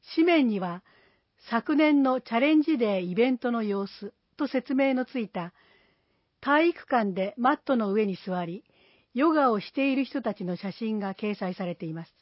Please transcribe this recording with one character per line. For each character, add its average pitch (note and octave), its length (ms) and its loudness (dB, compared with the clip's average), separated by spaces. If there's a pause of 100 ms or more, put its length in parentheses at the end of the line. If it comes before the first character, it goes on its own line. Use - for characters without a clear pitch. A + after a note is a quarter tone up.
(140)
紙 D#4+ 120 4
面 D#4 220 4
に G#3 100 0
は、 F3+ 240 -6 (680)
昨 A#3 260 0
年 D4+ 260 6
の C4 200 2
チ - 100 -10
ャ A#3 80 2
レ D4+ 140 4
ン D4+ 80 6
ジ D4+ 160 0
デ G#3 220 0
ー - 20 -4
イ F3+ 120 -4
ベ A#3+ 180 4
ン A#3+ 60 -2
ト A#3+ 140 -4
の A3+ 100 -2
様 G3 240 -2
子 - 280 -14 (240)
と D4 80 -2
説 C4 280 -4
明 C4+ 200 2
の B3+ 100 -2
つ - 140 -8
い G#3+ 100 -4
た、 F3 240 -10 (880)
体 D#4 300 2
育 - 160 -12
館 A3 260 0
で F#3+ 240 -4
マ B3+ 180 2
ッ D4+ 80 -6
ト C4+ 140 0
の G3+ 160 0
上 G#3+ 140 2
に F#3 100 -4
座 F3+ 260 -6
り、 F3 220 -10 (480)
ヨ D#4 200 0
ガ C#4 200 2
を G#3 80 0
し - 140 -14
て C4+ 180 0
い B3+ 40 0
る C4+ 80 0
人 B3+ 180 -6
た G#3+ 100 -4
ち F#3+ 120 -8
の F3+ 120 -4
写 F#3+ 160 -8
真 A3 260 -4
が G3 160 -6
掲 G#3 200 -6
載 F#3 180 -6
さ F3+ 140 -8
れ F3 80 -6
て F3 100 -12
い D#3+ 80 -6
ま E3 140 -10
す。 - 160 -20